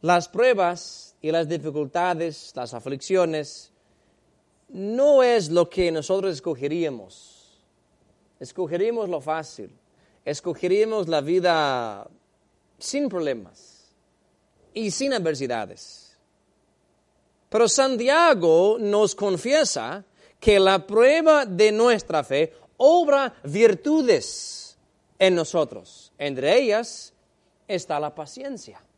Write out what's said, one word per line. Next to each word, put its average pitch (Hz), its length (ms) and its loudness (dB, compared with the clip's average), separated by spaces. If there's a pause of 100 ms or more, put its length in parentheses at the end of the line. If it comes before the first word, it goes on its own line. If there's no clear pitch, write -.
Las 175 260 2
pruebas 196 920 -2
y 156 80 -4
las 165 180 -2
dificultades, 156 1040 -6
las 123 200 -12
aflicciones, 151 960 -4 (960)
no 254 540 2
es 233 260 2
lo 170 220 2
que 175 200 0
nosotros 190 440 -4
escogeríamos. 143 1300 -8 (760)
Escogeríamos 185 720 -6
lo 156 140 -6
fácil. 151 520 -8 (480)
Escogeríamos 180 880 -2
la 156 140 -2
vida 143 840 -2 (720)
sin 285 300 -6
problemas 139 640 -8 (1040)
y 214 140 -4
sin 277 220 -4
adversidades. 131 1040 -6 (1300)
Pero 226 200 2
Santiago 240 1120 4
nos 208 340 2
confiesa 196 920 -2 (360)
que 208 180 4
la 190 260 4
prueba 285 640 4
de 202 240 2
nuestra 214 540 0
fe 151 280 -2 (240)
obra 285 560 4 (120)
virtudes 220 1300 0 (400)
en 185 200 2
nosotros. 151 840 -6
Entre 143 400 0
ellas 226 540 -4 (560)
está 170 320 -6
la 147 120 -6
paciencia. 202 680 -16 (160)